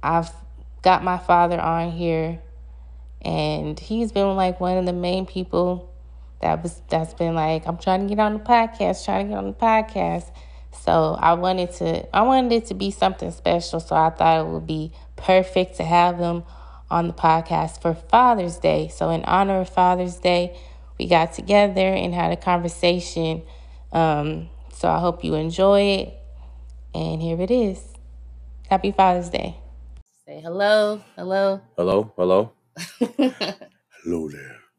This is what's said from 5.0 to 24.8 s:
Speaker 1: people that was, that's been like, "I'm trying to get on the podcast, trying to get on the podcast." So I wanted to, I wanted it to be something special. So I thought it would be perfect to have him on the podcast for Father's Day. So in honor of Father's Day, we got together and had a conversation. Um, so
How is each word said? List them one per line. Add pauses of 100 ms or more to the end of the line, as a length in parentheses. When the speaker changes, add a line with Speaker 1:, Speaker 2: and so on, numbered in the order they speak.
Speaker 1:
people (520)
that
was,
that's
been
like,
"I'm
trying
to
get
on
the
podcast,
trying
to
get
on
the
podcast." (400)
So
I
wanted
to,
I
wanted
it
to
be
something
special.
So
I
thought
it
would
be (260)
perfect
to
have
him (460)
on
the
podcast
for
Father's
Day.
So
in
honor
of
Father's
Day, (400)
we
got
together
and
had
a
conversation. (500)
Um, (240)
so